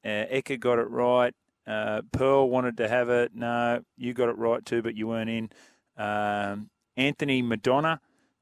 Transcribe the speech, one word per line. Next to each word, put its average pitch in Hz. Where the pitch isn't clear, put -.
uh, 107
Eka 135
got 120
it 113
right. 123
Uh, 107
Pearl 135
wanted 123
to 113
have 120
it. 120
No, 120
you 123
got 123
it 110
right 117
too, 117
but 113
you 107
weren't 113
in. 113
Um, 104
Anthony 139
Madonna, 127